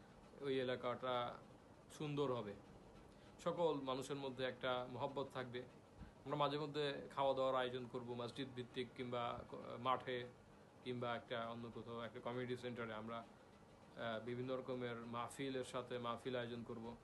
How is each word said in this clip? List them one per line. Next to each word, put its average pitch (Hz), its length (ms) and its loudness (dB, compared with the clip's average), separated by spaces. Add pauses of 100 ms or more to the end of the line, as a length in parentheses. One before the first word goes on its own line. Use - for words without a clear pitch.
(400)
ওই 135 200 4
এলাকাটা 123 760 2 (640)
সুন্দর 143 360 4
হবে। 107 180 0 (920)
সকল 160 380 6
মানুষের 135 340 2
মধ্যে 135 280 0
একটা 123 480 2
মহব্বত 135 420 0
থাকবে। 123 280 -2 (640)
আমরা 143 120 0
মাঝে 147 220 6
মধ্যে 147 560 0
খাওয়া 139 200 8
দাওয়ার 131 200 6
আয়োজন 127 380 4
করব, 123 220 -4
মসজিদ 120 420 -2
ভিত্তিক 123 400 -2
কিংবা 123 420 0 (120)
ক-, - 60 -6 (240)
মাঠে 123 440 2 (600)
কিংবা 123 320 0
একটা 117 340 -2
অন্য 117 240 -4
কোথাও 117 280 -4
একটা 117 180 -6
কমিউনিটি 123 360 0
সেন্টারে 120 380 -2
আমরা, 113 220 -4
আহ, - 1080 -6
বিভিন্ন 127 320 0
রকমের 123 400 0
মাহফিলের 120 680 -2
সাথে 123 340 -2
মাহফিল 120 380 0
আয়োজন 120 260 0
করব 117 420 -6